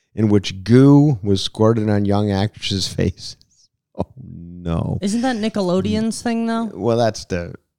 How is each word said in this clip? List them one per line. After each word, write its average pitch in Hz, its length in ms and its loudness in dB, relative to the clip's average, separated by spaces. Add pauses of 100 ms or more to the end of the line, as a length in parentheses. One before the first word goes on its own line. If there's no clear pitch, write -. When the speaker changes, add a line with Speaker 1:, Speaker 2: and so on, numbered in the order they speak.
(140)
Speaker 1:
in 107 160 2
which 101 340 0
goo 139 600 6
was 98 180 0
squirted 107 480 0
on 101 160 0
young 101 240 0
actresses' 98 580 -2
<laughs> - 60 -10
faces. - 440 -8 (600)
Oh, - 80 -6 (160)
no. 85 800 -6
Speaker 2:
Isn't 220 200 -2
that 254 160 -2
Nickelodeon's 208 840 -2
thing, 226 240 -2
though? 226 280 -4
Speaker 1:
Well, 113 240 0
that's 113 280 -2
the, 85 300 -8 (240)